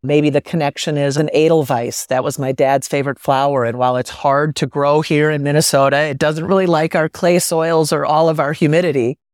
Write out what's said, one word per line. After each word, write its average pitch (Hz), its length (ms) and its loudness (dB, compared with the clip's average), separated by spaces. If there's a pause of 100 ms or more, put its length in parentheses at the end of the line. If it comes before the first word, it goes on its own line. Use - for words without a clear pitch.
Maybe 147 280 2
the 143 100 0
connection 147 560 -4
is 143 200 0
an 156 140 0
edelweiss. 143 760 0
That 127 160 -2
was 143 160 -6
my 135 120 -2
dad's 135 360 0
favorite 139 320 -4
flower. 139 460 0
And 117 120 -4
while 127 200 0
it's 123 120 -4
hard 143 460 0
to 151 100 -2
grow 147 360 0
here 151 280 0
in 147 140 -2
Minnesota, 143 540 2
it 147 200 0
doesn't 156 300 -2
really 190 180 2
like 165 300 0
our 160 120 0
clay 175 300 0
soils 160 560 0
or 147 100 -2
all 156 240 2
of 160 120 0
our 143 120 0
humidity. 151 680 0 (140)